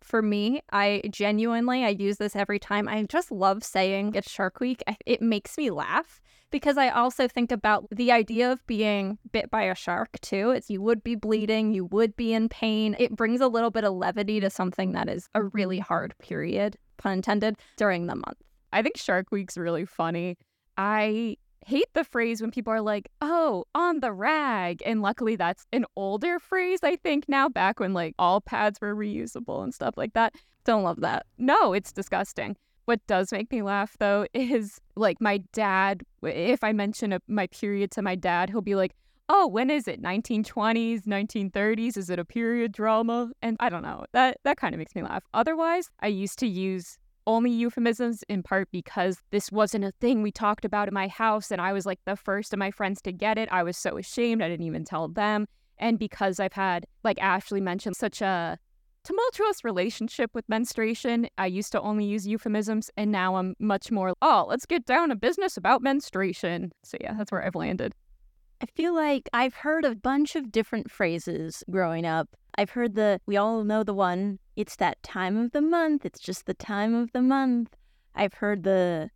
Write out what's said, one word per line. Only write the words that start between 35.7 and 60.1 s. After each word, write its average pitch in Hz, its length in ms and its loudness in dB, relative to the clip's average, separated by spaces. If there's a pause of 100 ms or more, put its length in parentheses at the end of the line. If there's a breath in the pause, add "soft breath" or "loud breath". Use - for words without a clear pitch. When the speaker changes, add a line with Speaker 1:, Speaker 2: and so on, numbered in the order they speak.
Speaker 2:
w-, - 160 -4
if 220 280 2
I 320 80 2
mention 208 400 -2
a, 180 160 -2
my 202 180 0
period 202 440 -2
to - 100 -6
my 190 140 -2
dad, 180 340 0
he'll 214 100 -2
be 202 160 -2
like, 190 180 2 (360)
"Oh, 392 180 8
when 233 220 2
is 294 180 0
it? - 140 -6
Nineteen 214 420 -2
twenties, 226 640 0
nineteen 202 420 -2
thirties? 220 460 0
Is 190 140 -6
it 175 100 -2
a 170 60 -4
period 233 480 -2
drama?" 226 580 0 (100)
And 226 200 -2
I 240 80 2
don't 170 140 -6
know. - 280 -10
That, 254 320 4
that 277 160 2
kinda 170 180 -4
makes 160 180 -10
me 226 60 -6
laugh. - 220 -6 (100)
Otherwise, 330 560 0 (120)
I 202 60 -2
used 196 320 -4
to 254 80 0
use 185 500 -4 (280)
only 226 240 2
euphemisms 233 800 0
in 196 160 -2
part 190 260 0
because 185 520 -2 (100)
this 202 180 -2
wasn't 208 360 2
a 190 160 -4
thing 240 200 4
we 208 80 0
talked 208 360 -2
about 208 240 0
in 202 40 -8
my 196 140 -2
house, 214 440 0
and 180 100 -2
I 185 100 0
was, 196 140 -2
like, 190 180 -6
the 196 140 -4
first 202 340 -4
of 196 80 -4
my 196 100 0
friends 196 340 -4
to 185 100 -6
get 208 240 0
it. 220 120 -2
I 180 140 2
was 175 140 -4
so - 200 -4
ashamed. 226 440 0
I 165 80 0
didn't 170 160 -4
even 160 180 -4
tell 160 240 -6
them. 208 400 0 (300)
And 226 200 0
because 196 440 -2
I've 190 100 -2
had, 185 340 -2 (200)
like 202 160 2
Ashley 190 400 0
mentioned, 185 340 -4
such - 260 -4
a 175 380 -2 (460)
tumultuous 427 580 0
relationship 220 680 -2